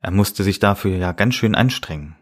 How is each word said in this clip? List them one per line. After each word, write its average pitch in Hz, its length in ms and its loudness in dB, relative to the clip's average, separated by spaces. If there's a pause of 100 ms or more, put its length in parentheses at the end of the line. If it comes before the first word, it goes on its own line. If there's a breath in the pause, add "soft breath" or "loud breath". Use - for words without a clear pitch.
Er - 100 -8
musste 101 320 0
sich 95 160 0
dafür 101 380 0
ja 90 160 -2
ganz 120 240 0
schön 113 180 0
anstrengen 80 680 -2